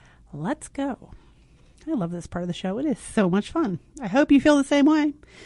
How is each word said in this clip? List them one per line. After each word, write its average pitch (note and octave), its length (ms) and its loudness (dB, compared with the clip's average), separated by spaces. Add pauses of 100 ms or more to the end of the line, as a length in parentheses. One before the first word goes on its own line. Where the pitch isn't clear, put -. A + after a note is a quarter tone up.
(340)
Let's F3 360 -8
go. - 420 -10 (760)
I D#4 40 -6
love F3 200 -4
this F3 160 -10
part F3 160 -8
of F3+ 40 -8
the F3 60 -4
show. F#3+ 260 -6
It C#4+ 60 -4
is C4+ 120 -2
so - 320 -2
much G3 220 -2
fun. A#3 280 -2 (220)
I A3+ 60 -10
hope C#4 240 2
you C#4 100 8
feel D4+ 140 6
the C#4 80 2
same C#4+ 240 4
way. D4+ 260 2 (320)